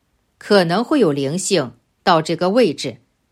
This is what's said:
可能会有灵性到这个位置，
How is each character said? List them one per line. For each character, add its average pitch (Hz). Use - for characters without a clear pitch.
可 196
能 185
会 302
有 165
灵 139
性 139
到 165
这 160
个 180
位 208
置， 135